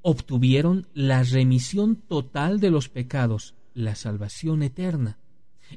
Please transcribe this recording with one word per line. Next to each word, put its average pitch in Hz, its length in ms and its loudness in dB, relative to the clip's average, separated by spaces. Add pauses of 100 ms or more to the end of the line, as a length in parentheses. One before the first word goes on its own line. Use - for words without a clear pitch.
obtuvieron 143 920 2
la 135 300 2
remisión 131 720 2
total 156 640 -4
de 196 140 4
los 143 160 0
pecados, 123 680 -2 (200)
la 110 200 -4
salvación 110 680 -4
eterna. 139 560 -4 (560)